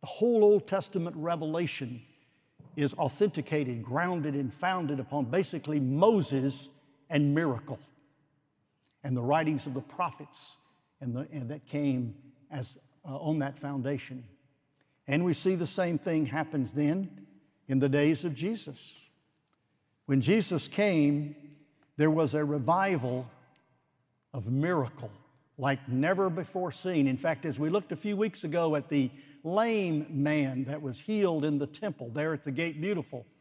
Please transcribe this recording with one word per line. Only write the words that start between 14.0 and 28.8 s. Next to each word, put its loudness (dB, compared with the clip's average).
And 4
we 4
see 2
the -2
same 0
thing 0
happens -2
then 0
in 4
the 4
days 4
of -2
Jesus. -8
When 2
Jesus 2
came, 2
there 6
was 2
a 2
revival 0
of -6
miracle 0
like -2
never 2
before -4
seen. 0
In 2
fact, -2
as -4
we 0
looked -2
a -6
few -4
weeks -2
ago 0
at -4